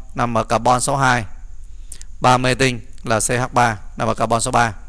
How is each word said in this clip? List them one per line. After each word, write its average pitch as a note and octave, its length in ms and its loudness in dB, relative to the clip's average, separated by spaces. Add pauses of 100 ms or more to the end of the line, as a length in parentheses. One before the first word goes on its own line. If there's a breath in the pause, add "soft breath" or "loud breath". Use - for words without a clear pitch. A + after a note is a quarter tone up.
(160)
nằm A#2+ 220 0
ở A2+ 60 2
carbon A#2+ 380 2
số C#3 160 0
hai. B2+ 280 2 (960 loud breath)
Ba B2+ 160 6
metin B2+ 420 2 (240)
là A2+ 160 2
C - 100 0
H B2 240 0
ba, A#2 240 4 (200)
nằm B2 100 -2
ở A2+ 60 2
carbon A#2 280 0
số B2+ 100 -2
ba. A#2 220 4 (160)